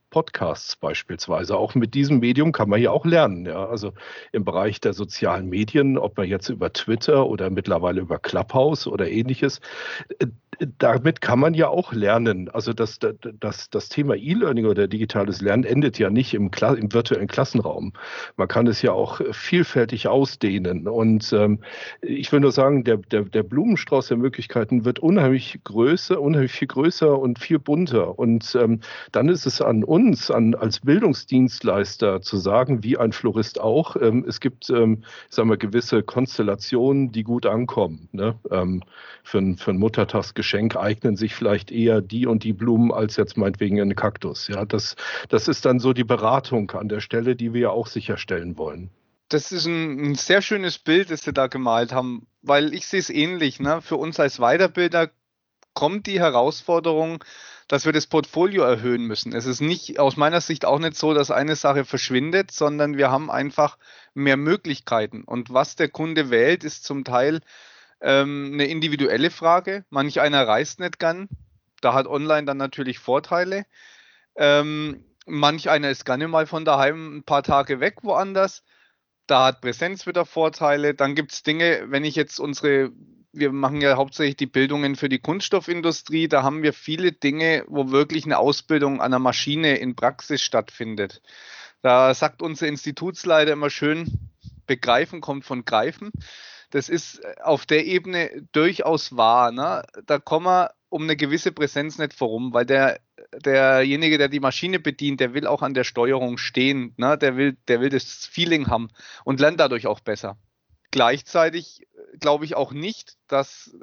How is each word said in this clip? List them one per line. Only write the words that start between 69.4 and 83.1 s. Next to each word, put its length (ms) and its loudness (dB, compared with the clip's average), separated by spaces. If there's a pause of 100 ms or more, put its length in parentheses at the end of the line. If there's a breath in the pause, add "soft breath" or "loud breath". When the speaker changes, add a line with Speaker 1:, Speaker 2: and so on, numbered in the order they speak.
Speaker 2:
Manch 320 0
einer 260 2
reist 320 0
nicht 200 -8
gern. 280 -2 (540)
Da 120 6
hat 120 4
online 400 0
dann 120 -4
natürlich 420 -6
Vorteile. 640 -2 (720 soft breath)
Ähm, 680 0 (220)
manch 440 0
einer 200 2
ist 160 -6
gerne 220 -2
mal 180 0
von 200 -8
daheim 520 0
ein 60 -14
paar 180 0
Tage 380 0
weg 240 -4
woanders. 600 -2 (640)
Da 200 6
hat 140 -2
Präsenz 440 -6
wieder 200 -2
Vorteile. 680 0
Dann 220 0
gibt's 260 -6
Dinge, 460 0
wenn 180 -4
ich 100 -6
jetzt 240 -4
unsere, 520 0 (400)